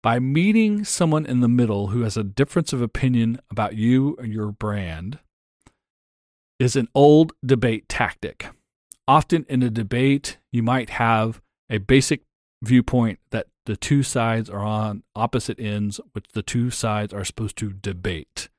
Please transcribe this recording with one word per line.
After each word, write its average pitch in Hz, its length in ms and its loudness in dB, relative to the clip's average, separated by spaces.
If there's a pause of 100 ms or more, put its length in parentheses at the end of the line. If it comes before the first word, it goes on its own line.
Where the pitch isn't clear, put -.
By 117 160 2
meeting 208 640 2
someone 156 420 0
in 127 140 0
the 120 80 4
middle 107 400 2
who 117 140 -2
has 110 160 -2
a 107 80 -2
difference 139 480 -2
of 123 80 -2
opinion 117 580 0 (100)
about 107 260 -4
you 127 440 2
and 113 140 -8
your 107 180 -4
brand 101 680 -6 (1400)
is 123 160 0
an 123 180 0
old 151 380 8 (140)
debate 117 420 0
tactic. - 640 -6 (580)
Often 151 400 2
in 127 160 0
a 120 60 2
debate, 123 680 -2 (120)
you 120 100 0
might 123 280 0
have 113 520 0 (280)
a 107 80 -2
basic 135 460 2 (380)
viewpoint 120 580 2 (100)
that - 180 -6 (180)
the 107 120 -4
two 139 260 0
sides 113 460 -2
are 101 100 -10
on 107 440 -4 (120)
opposite 113 420 -4
ends, 104 440 -4 (100)
which - 220 -12
the 104 100 -6
two 120 260 -2
sides 104 440 -4
are 98 100 -8
supposed 107 360 -8
to 104 120 -6
debate. 92 880 -10